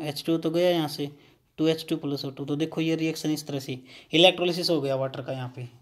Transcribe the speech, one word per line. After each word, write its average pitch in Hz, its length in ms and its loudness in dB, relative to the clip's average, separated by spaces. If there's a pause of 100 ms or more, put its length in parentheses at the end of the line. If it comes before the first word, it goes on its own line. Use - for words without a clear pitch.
एच 151 240 -6
टू 165 80 2
ओ 165 40 2
तो 160 120 0
गया 175 200 4
यहाँ 165 180 2
से, 143 200 -6 (500)
टू 156 80 2
एच 160 220 2
टू 165 80 0
प्लस 143 280 -4
ओ 139 60 -6
टू। 139 140 -10
तो 143 120 -2
देखो 160 240 -2
ये 160 160 2
रिएक्शन 160 340 -2
इस 147 160 -2
तरह 143 140 -4
से, 131 180 -8 (340)
इलेक्ट्रोलिसिस 175 580 4
हो 160 100 4
गया 135 160 0
वाटर 131 260 -4
का, 135 100 -8
यहाँ 127 240 -8
पे 123 120 -10 (140)